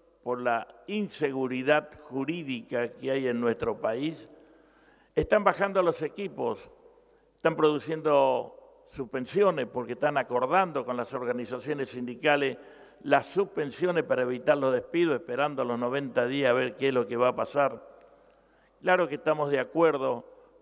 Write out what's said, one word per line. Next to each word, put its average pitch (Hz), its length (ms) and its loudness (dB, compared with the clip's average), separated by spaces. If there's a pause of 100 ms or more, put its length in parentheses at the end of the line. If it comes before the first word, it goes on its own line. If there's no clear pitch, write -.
(240)
por 123 160 -4
la 120 260 0 (220)
inseguridad 139 1000 0 (140)
jurídica 131 840 -4
que 131 240 -6
hay 131 160 0
en 120 120 0
nuestro 113 400 -2
país, 139 480 -4 (840)
están 202 300 2
bajando 196 360 2
los 165 220 0
equipos, 135 680 -6 (640)
están 165 180 0
produciendo 147 1080 2 (240)
suspensiones 143 800 0
porque 120 260 -8
están 143 260 0
acordando 135 640 0
con 123 120 -4
las 120 180 -4
organizaciones 123 760 -4
sindicales 127 680 0 (440)
las 139 240 2
suspensiones 170 800 -2
para 127 180 0
evitar 123 340 0
los 135 160 0
despidos, 156 440 0
esperando 131 440 -4
a 127 60 -2
los 120 120 -2
noventa 123 480 -2
días 135 240 2
a 120 40 4
ver 127 220 0
qué 135 120 0
es 131 60 2
lo 120 120 2
que 117 100 -4
va 123 120 4
a 120 80 0
pasar. 123 500 -2 (920)
Claro 180 280 2
que 143 80 -6
estamos 151 340 0
de 139 80 2
acuerdo 135 680 2 (360)